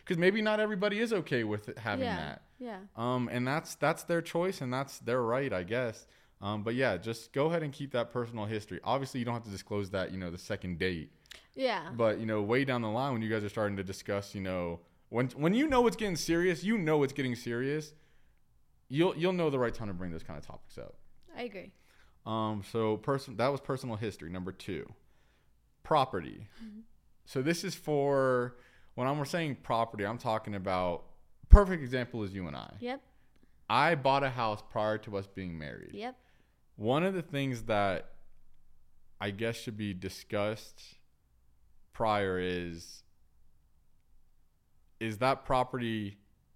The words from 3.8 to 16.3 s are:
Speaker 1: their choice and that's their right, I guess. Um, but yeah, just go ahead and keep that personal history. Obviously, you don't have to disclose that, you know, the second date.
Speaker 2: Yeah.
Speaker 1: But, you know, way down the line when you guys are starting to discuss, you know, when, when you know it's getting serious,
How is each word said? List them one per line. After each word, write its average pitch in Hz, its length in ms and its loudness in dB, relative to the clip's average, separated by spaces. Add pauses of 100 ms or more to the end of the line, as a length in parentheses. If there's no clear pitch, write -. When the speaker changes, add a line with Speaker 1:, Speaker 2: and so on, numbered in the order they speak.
Speaker 1:
their 170 180 0
choice 175 400 -2
and 127 140 -4
that's 135 240 -4
their 120 240 0
right, 123 300 0
I 92 100 0
guess. 113 440 -4 (340)
Um, 104 240 -2
but 113 100 0
yeah, 123 220 2
just 113 360 -6
go 139 140 2
ahead 170 160 0
and 143 100 -4
keep 135 200 -10
that 117 180 0
personal 117 360 -4
history. 104 360 -4
Obviously, 131 380 0
you 117 40 0
don't 120 100 -2
have 117 100 -6
to 110 60 -12
disclose 98 400 -4
that, 95 200 -2
you 95 80 -6
know, 92 140 -4
the 87 60 -8
second 92 420 -4
date. 90 320 -2 (420)
Speaker 2:
Yeah. 196 400 -2
Speaker 1:
But, 113 240 4
you 113 80 -4
know, 107 160 2
way 120 220 4
down 123 180 0
the 110 80 -2
line 131 220 0
when 113 100 0
you 110 80 -2
guys 110 140 0
are 101 40 -4
starting 101 280 -2
to 98 80 -2
discuss, 101 500 -4
you 104 60 -6
know, 87 400 -2 (300)
when, 123 260 2
when 165 180 2
you 285 140 4
know 247 180 4
it's 180 80 2
getting 196 220 -2
serious, 170 480 0